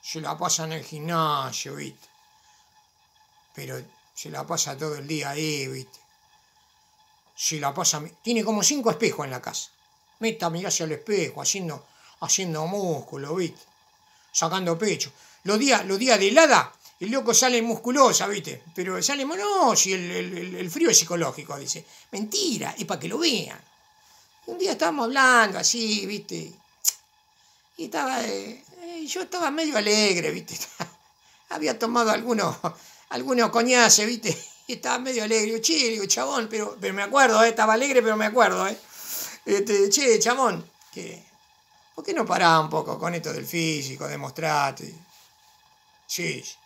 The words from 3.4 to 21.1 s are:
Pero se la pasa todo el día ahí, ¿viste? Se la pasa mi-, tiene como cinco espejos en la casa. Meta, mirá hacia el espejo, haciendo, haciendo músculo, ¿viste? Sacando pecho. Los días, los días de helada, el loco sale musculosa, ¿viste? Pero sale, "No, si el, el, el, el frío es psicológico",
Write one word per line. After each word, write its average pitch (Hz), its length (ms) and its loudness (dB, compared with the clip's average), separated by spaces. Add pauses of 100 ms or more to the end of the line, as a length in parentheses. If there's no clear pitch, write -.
Pero 131 280 -14 (320)
se - 160 -14
la 143 160 -10
pasa 139 320 -4
todo 151 180 -6
el 143 120 -14
día 147 220 -6
ahí, 147 380 -4
¿viste? 131 320 -14 (1400)
Se - 240 -4
la 139 140 -4
pasa 160 260 0
mi-, 151 120 -12 (100)
tiene 226 220 0
como 214 200 -2
cinco 262 280 2
espejos 151 340 -2
en 131 60 -10
la 123 100 -10
casa. - 280 -10 (500)
Meta, 220 300 -4
mirá 175 200 -6
hacia 165 160 -2
el 156 80 -4
espejo, 147 480 -4
haciendo, 156 440 -4 (360)
haciendo 165 460 -2
músculo, 160 680 -4
¿viste? 175 260 -4 (680)
Sacando 165 460 0
pecho. 165 340 -2 (320)
Los 208 160 2
días, 233 260 4
los 196 140 -2
días 240 200 4
de 196 100 4
helada, 254 440 6 (260)
el 196 120 -6
loco 240 220 0
sale 247 280 4
musculosa, 233 680 4
¿viste? 175 360 -8 (100)
Pero 185 280 -4
sale, 277 240 -2
"No, 359 500 2
si 190 180 2
el, 180 160 -4
el, 180 280 -6
el, 180 180 -10
el 180 160 -8
frío 330 180 2
es - 80 8
psicológico", 151 600 0